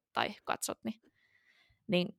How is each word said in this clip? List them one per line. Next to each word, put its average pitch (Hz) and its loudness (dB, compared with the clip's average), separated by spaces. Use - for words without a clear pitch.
tai - 2
katsot. - -4
Niin, 226 -6
niin 175 2